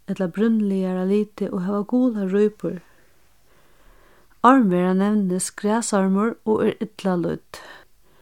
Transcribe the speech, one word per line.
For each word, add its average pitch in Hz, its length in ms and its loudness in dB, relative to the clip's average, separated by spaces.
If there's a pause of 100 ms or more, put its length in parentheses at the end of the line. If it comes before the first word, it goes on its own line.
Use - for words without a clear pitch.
ella 190 180 -4
brúnligar 190 720 0
á 185 80 -2
liti 208 420 -2
og 185 160 -4
hava 202 220 -2
gular 233 420 0
rípur. 202 520 -2 (1600)
Ormveran 185 560 4
nevnist 196 560 0
græsormur 208 800 0 (100)
og 214 220 0
er 202 60 0 (100)
illa 190 340 -4
lýdd. 160 440 -6 (600)